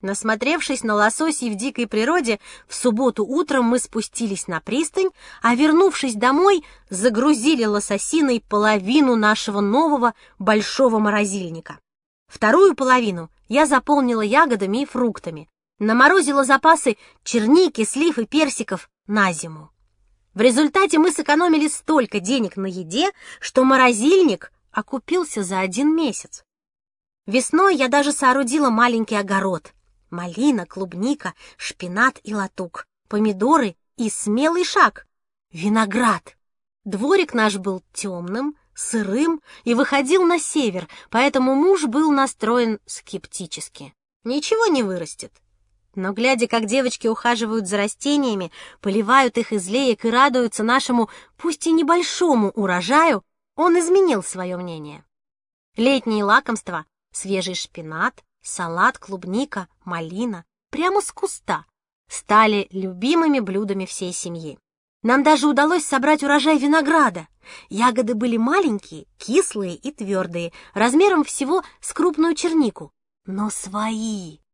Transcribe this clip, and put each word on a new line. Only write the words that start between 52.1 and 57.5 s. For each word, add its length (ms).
урожаю, 720
он 240
изменил 440
своё 340
мнение. 480
Летние 480
лакомства — 600
свежий 440